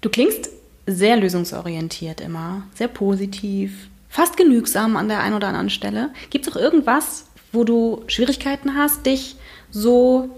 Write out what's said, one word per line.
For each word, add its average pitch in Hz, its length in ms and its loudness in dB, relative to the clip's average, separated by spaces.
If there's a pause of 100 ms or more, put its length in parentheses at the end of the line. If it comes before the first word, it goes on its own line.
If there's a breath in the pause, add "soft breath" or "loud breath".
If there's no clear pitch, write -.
du - 40 -2
klingst 359 360 0 (380)
sehr 196 320 4
lösungsorientiert 170 1040 -4
immer, 170 400 -8 (120)
sehr 240 140 -4
positiv, 196 1000 -4 (200)
fast 339 300 0
genügsam 226 580 4
an 208 120 0
der 214 120 -2
einen 208 140 0
oder 202 140 -2
anderen 190 200 -4
Stelle. 208 400 -4 (220 loud breath)
Gibt's - 200 -4
auch - 60 -10
irgendwas, 277 680 0 (260)
wo 233 100 2
du 226 440 2
Schwierigkeiten 277 680 -2
hast, 294 300 0
dich 262 320 -2 (340 loud breath)
so 247 680 4